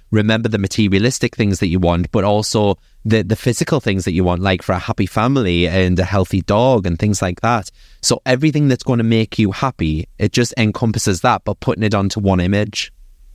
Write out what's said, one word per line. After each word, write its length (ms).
Remember 380
the 100
materialistic 800
things 220
that 100
you 120
want, 320
but 120
also 540
the, 180
the 140
physical 440
things 240
that 80
you 120
want, 180
like 200
for 100
a 60
happy 280
family 640
and 300
a 60
healthy 380
dog 440
and 120
things 240
like 180
that. 300
So 240
everything 420
that's 160
gonna 200
make 340
you 140
happy, 560
it 140
just 240
encompasses 640
that, 240
but 160
putting 240
it 100
onto 260
one 200
image. 520